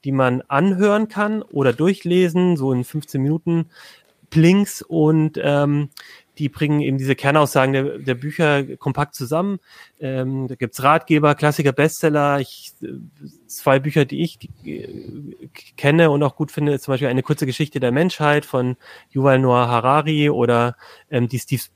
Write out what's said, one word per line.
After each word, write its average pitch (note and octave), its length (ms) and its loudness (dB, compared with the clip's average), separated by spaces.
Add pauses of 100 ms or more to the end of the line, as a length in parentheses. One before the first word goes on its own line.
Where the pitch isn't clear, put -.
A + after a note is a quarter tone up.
die C#3 100 -4
man B2+ 340 2
anhören G3 600 2
kann G#3+ 340 -4
oder C3 300 0
durchlesen, F3 840 2
so C3+ 160 0
in B2 120 0
fünfzehn C#3+ 360 -6
Minuten E3 480 -2 (600)
Blinks F3+ 520 4
und, D#3 580 0
ähm, C#3+ 500 0 (500)
die C#3+ 100 -2
bringen D3 320 -2
eben C3+ 160 -2
diese C3+ 160 -2
Kernaussagen C#3 600 2
der, C#3 260 -2
der C3 160 -4
Bücher D3 480 -2 (140)
kompakt - 360 -6
zusammen. E3+ 460 -4 (400)
Ähm, C3 480 -6
da B2 80 -10
gibt's - 260 -8
Ratgeber, D3+ 540 2
Klassiker, D3 360 0
Bestseller. D3 680 0
Ich, - 320 -10 (100)
äh, - 60 -14 (580)
zwei - 320 0
Bücher, C#3+ 280 0
die C#3 180 -6
ich, - 160 -8 (260)
äh, - 220 -12 (920)
kenne D#3 320 4
und D3 140 2
auch C#3 120 -2
gut D3+ 160 -6
finde, D3 220 -2
ist C#3 120 -4
zum C#3 80 -2
Beispiel C3 160 -2
Eine B2+ 120 0
kurze D3+ 240 -2
Geschichte C#3 340 -4
der B2+ 120 0
Menschheit D3 520 0
von B2+ 320 -2 (360)
Yuval C3+ 260 4
Noah B2 300 4
Harari D3 640 2
oder, A#2+ 460 0 (340)
ähm, B2 160 0
die B2+ 100 -6
Steve - 240 -6 (140)